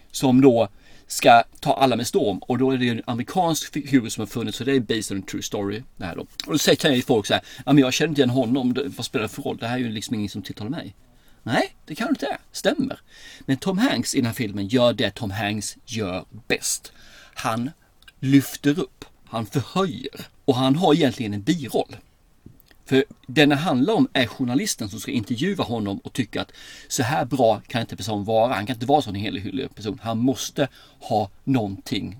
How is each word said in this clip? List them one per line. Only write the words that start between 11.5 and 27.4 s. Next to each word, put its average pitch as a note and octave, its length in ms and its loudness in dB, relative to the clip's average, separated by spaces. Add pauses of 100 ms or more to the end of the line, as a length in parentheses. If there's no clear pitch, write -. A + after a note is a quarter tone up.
det D3+ 100 -12
kan A#3 140 -4
inte. E4+ 280 -4 (160)
Stämmer. - 480 -2 (400)
Men C3+ 160 -2
Tom F#3 220 -2
Hanks E3+ 360 0
i C#3 40 2
den A#2+ 80 2
här A2+ 60 -2
filmen G2+ 360 -4
gör A#2+ 240 4
det G#2+ 180 0
Tom G#2+ 200 -8
Hanks G#2 460 -4 (100)
gör G2 380 -6 (240)
bäst. - 440 -4 (420)
Han A#2+ 360 -4 (500)
lyfter C#3 600 2
upp, - 240 -10 (200)
han A2+ 220 -6
förhöjer. - 800 -4 (180)
Och C3 120 2
han C3 200 2
har E3 180 6
egentligen A#2+ 400 0
en G2+ 80 -6
biroll. C#3+ 540 -2 (920)
För C3 180 4 (220)
den C#3 220 4
det D3 60 4
handlar D#3 400 2
om C#3 180 4
är B2+ 140 2
journalisten B2+ 640 -4
som A2 120 -10
ska - 100 -10
intervjua B2+ 540 -2
honom G#2+ 340 -4
och - 140 -14
tycka - 300 -4
att - 100 -10 (360)
så - 140 -4
här D3+ 220 0
bra A#2+ 440 2